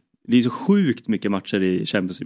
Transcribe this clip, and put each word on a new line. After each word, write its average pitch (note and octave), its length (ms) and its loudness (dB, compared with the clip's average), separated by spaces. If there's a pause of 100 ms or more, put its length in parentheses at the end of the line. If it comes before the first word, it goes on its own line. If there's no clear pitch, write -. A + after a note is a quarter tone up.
(240)
Det A#2 140 2
är B2 40 6
så A#2+ 80 0
sjukt F#3+ 580 0
mycket G2+ 240 -2
matcher G2 300 -2
i F#2 240 0
Champions-, F#2 400 -4